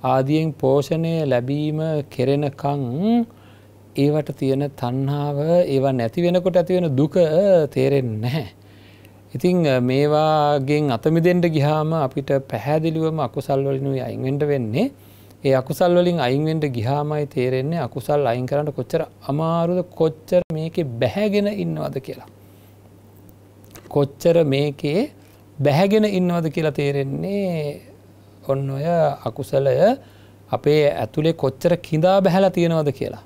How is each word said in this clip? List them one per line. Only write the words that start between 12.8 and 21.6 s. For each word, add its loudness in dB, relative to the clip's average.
අකුසල් -2
වලිනුයි -2
අයින් -8
වෙන්න -2
වෙන්නේ. -2
ඒ 2
අකුසල් 2
වලින් 2
අයින් 0
වෙන්න -2
ගියාමයි -2
තේරෙන්නේ -2
අකුසල් -2
අයින් -2
කරන්න -2
කොච්චර -4
අමාරුද, -2
කොච්චර 0
මේකේ -4
බැහැගෙන 0
ඉන්නවද -6